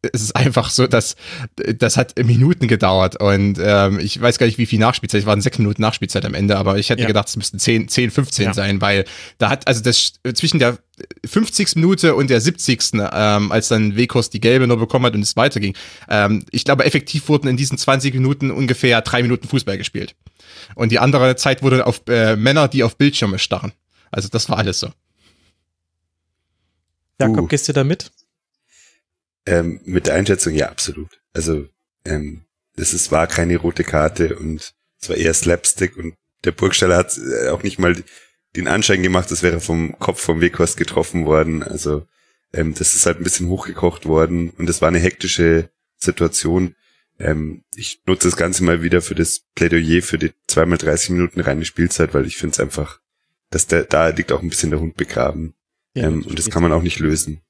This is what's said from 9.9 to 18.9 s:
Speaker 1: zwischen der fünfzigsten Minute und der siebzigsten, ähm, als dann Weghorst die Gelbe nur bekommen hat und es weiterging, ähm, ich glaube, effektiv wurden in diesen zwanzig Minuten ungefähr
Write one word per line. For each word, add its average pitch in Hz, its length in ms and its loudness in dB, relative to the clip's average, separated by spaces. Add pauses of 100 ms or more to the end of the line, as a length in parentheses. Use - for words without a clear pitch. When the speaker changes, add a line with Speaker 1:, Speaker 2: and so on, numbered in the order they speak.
Speaker 1:
zwischen 160 260 0
der 120 180 2 (480)
fünfzigsten 202 560 0
Minute 170 320 4
und 135 160 2
der 120 100 4
siebzigsten, 117 600 0 (120)
ähm, 104 380 2
als 107 180 0
dann 107 280 2
Weghorst 120 360 0
die 98 80 -6
Gelbe 127 280 4
nur 120 100 2
bekommen 123 280 0
hat 113 80 0
und 104 80 0
es - 140 -2
weiterging, 104 380 0 (340)
ähm, 104 440 2
ich - 120 -2
glaube, 139 200 2
effektiv - 440 -2
wurden 143 200 2
in 127 80 0
diesen 135 200 -2
zwanzig 135 380 0
Minuten 135 380 0
ungefähr 120 500 2